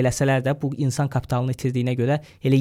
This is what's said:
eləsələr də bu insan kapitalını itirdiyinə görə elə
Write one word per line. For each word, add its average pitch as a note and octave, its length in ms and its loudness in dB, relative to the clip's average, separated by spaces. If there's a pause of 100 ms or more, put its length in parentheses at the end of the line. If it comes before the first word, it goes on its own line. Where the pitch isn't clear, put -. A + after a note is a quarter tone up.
eləsələr C3 400 2
də C3+ 160 0
bu C#3 160 -4
insan C#3 320 -2
kapitalını B2+ 480 -2
itirdiyinə B2 420 -2
görə C3+ 220 0 (240)
elə C3+ 160 6